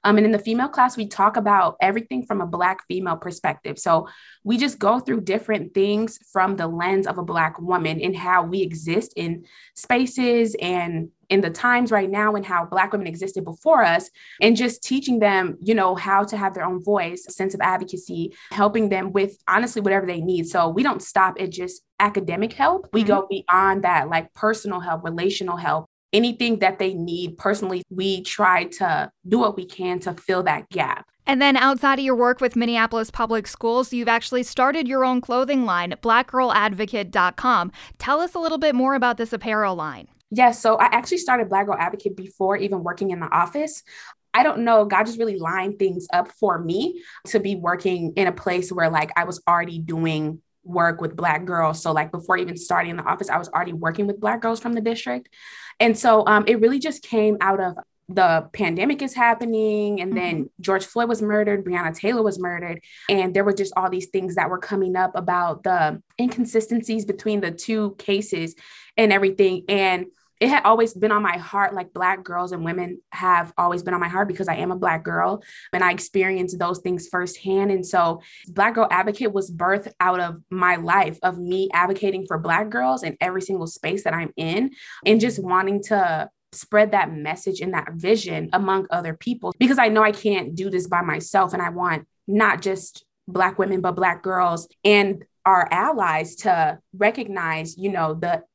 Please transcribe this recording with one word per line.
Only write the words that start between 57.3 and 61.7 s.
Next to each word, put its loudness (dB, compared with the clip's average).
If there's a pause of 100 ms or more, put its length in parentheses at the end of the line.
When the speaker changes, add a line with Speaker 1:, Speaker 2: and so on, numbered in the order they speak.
Speaker 1:
out 2
of -2 (340)
the 4
pandemic 0
is -6
happening, 2
and -4
then -2
Speaker 2:
Mm-hmm. -8
Speaker 1:
George 0
Floyd -2
was -2
murdered, 0
Breonna -4